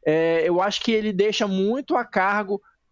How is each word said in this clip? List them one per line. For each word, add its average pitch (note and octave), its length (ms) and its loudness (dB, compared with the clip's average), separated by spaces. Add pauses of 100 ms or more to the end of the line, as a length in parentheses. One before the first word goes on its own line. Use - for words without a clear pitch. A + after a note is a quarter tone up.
é, E3 420 2
eu F3 140 2
acho G3+ 180 -2
que - 100 -2
ele G#3+ 220 0
deixa G#3 340 0
muito G3+ 500 -2
a A#3+ 80 0
cargo, G3+ 580 -2 (300)